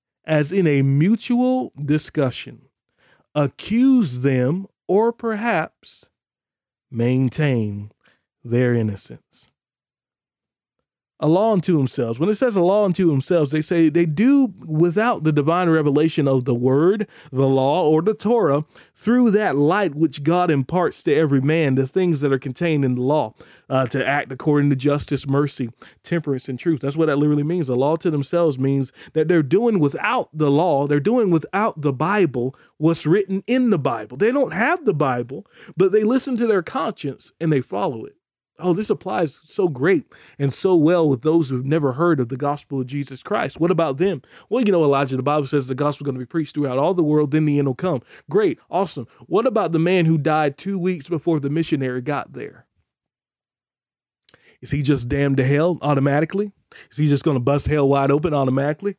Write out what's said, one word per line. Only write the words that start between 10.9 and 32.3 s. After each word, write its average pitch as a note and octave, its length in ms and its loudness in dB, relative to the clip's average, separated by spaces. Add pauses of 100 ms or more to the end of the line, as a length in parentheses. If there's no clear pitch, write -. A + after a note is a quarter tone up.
A D3 60 0
law F#3+ 260 4
unto F#3 240 0
themselves. B2 440 -2
When F3 80 0
it G#3 80 2
says B3 180 0
a G3 60 2
law G3 240 4
unto F3+ 260 2
themselves, D3 400 0
they D3+ 100 -2
say E3 280 2
they E3+ 180 2
do A#3 480 2 (100)
without E3+ 600 0
the D#3 80 2
divine D#3+ 360 2
revelation D3+ 600 2
of C3 160 2
the B2 100 0
word, D3 540 2 (240)
the C3+ 160 2
law, C3+ 400 2
or D#3 140 4
the G#3 120 0
Torah, F#3+ 500 0 (300)
through A#3+ 380 2
that G3 240 2
light D#3 400 0
which D3+ 260 -2
God F3 260 2
imparts D#3 540 0
to D#3 100 0
every C#3+ 280 2
man, D3 340 2
the C3 140 0
things F3 320 0
that C#3 120 0
are C3+ 60 2
contained D3 460 -2
in B2+ 100 0
the B2 80 -4
law, C3 320 -2 (340)
uh, C3 200 0
to C3 180 -2
act C#3+ 240 -2
according C#3+ 400 0
to C#3 60 0
justice, C#3+ 500 -2
mercy, C#3 440 -2 (340)
temperance, D#3 440 -4
and C3 80 -8
truth. D#3 260 -2
That's C#3 140 -4
what D#3+ 100 2
that C#3+ 120 0
literally D3 240 2
means. D#3+ 260 -2
A B2+ 60 0
law C#3+ 220 2
to E3 160 -2
themselves D3+ 440 0
means C3+ 360 -2 (220)
that D#3 120 0
they're E3 160 4
doing G3 380 2
without F3 520 -2
the D3+ 200 0
law, D3 340 2
they're D3 140 0
doing G#3 320 2
without F3 500 -2
the C#3 100 0
Bible, C3+ 600 0 (220)